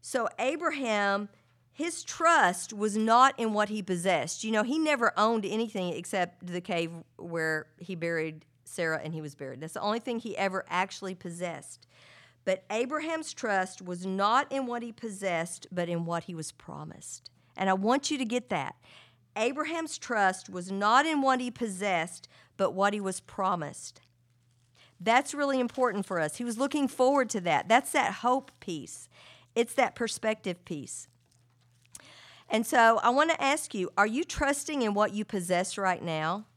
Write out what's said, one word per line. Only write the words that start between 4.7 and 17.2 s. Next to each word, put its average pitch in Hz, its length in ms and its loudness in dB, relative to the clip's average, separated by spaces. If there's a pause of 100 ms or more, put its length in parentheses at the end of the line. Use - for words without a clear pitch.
never 294 400 2
owned 220 260 2
anything 208 480 -2
except 180 540 -4
the 175 160 -6
cave 170 280 -2 (280)
where 160 480 -2 (120)
he 180 160 -10
buried 160 520 -4 (180)
Sarah 160 400 -2
and 156 80 -6
he 160 80 -6
was 147 140 -10
buried. 131 260 -10
That's 156 140 -12
the - 60 -6
only 208 180 0
thing 233 200 -4
he 226 200 -6
ever 190 320 -2
actually 190 440 -2
possessed. 170 720 -10 (600)
But 190 240 -2
Abraham's 302 640 -4
trust 190 480 -2
was 180 240 -8
not 208 440 2
in 269 160 -2
what 240 160 -6
he 240 80 -10
possessed, 190 800 -4
but 175 200 -2
in 170 160 -2
what 170 180 -2
he 175 100 -10
was 160 160 -8
promised. - 800 -16 (240)